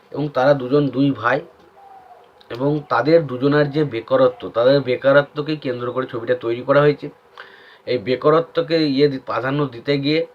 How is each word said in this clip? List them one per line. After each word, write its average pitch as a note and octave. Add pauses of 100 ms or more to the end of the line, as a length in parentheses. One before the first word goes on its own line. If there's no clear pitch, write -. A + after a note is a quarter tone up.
(120)
এবং D3
তারা C3
দুজন C#3
দুই C#3
ভাই, A#2+ (1080)
এবং C#3 (100)
তাদের C#3+
দুজনার C#3
যে D3+
বেকারত্ব, B2+
তাদের C3
বেকারত্বকে C#3
কেন্দ্র B2+
করে B2+
ছবিটা A#2+
তৈরি A#2+
করা C#3
হয়েছে। D3 (760)
এই B2+
বেকারত্বকে D3+ (100)
ইয়ে C#3
দি-, C3+
প্রাধান্য C3
দিতে C3
গিয়ে D3+